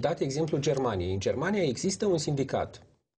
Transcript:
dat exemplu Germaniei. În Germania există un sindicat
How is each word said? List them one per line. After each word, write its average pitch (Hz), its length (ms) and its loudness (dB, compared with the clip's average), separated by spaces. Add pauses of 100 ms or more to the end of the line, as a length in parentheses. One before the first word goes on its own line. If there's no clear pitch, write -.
dat 147 200 0
exemplu 156 380 0
Germaniei. 123 540 0
În 98 80 -2
Germania 160 420 0
există 180 440 0
un 175 120 4
sindicat 135 640 -2 (360)